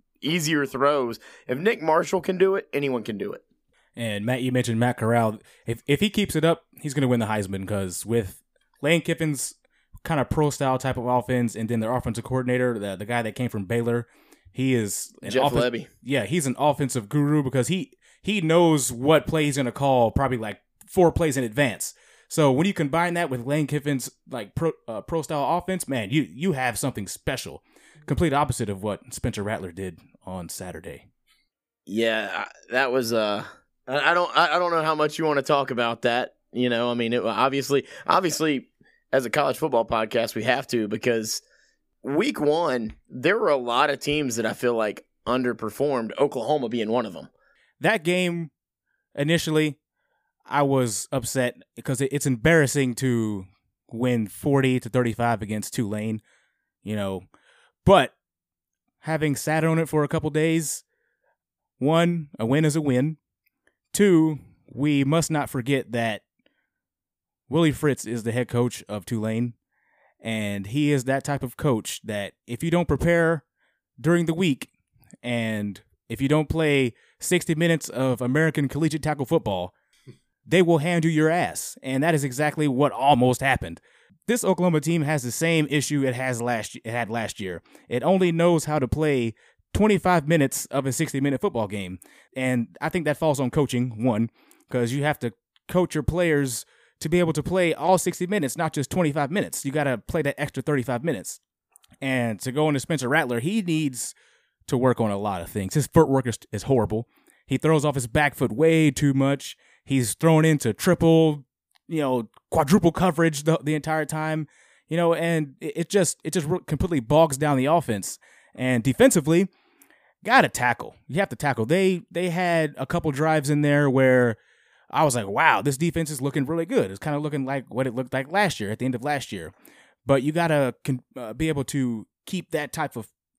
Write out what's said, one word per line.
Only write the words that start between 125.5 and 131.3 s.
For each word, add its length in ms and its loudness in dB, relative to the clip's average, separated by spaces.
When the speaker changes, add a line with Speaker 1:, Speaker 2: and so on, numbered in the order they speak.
Speaker 2:
this 160 -2
defense 320 -2
is 120 -10
looking 240 -2
really 200 -2
good." 260 0
It's 80 -12
kinda 180 -4
looking 280 -4
like 280 -6
what 140 -2
it 80 -6
looked 180 -6
like 180 -4
last 280 0
year, 120 -4
at 80 -6
the 60 -4
end 80 0
of 100 -8
last 280 -4
year. 220 -10
But 160 4
you 100 -2
gotta 520 0
con-, 200 -4
uh, 160 -10